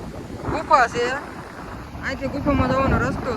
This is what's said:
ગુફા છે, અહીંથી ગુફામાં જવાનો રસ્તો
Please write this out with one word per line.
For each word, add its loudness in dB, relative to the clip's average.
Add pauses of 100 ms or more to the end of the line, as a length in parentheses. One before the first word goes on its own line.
(520)
ગુફા 6
છે, 0 (1000)
અહીંથી -4
ગુફામાં 2
જવાનો 4
રસ્તો -2